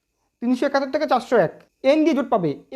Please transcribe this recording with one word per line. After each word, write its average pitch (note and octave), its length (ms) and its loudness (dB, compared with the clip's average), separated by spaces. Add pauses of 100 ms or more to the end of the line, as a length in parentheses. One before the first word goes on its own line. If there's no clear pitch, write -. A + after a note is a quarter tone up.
(420)
তিনশো B3 240 -2
একাত্তর C#4 300 -2
থেকে D4+ 160 -2
চারশো C4 240 0 (100)
এক। - 80 -6 (380)
এনডিএ D#4 260 2
জোট B3 160 -2
পাবে, E3+ 180 0 (240)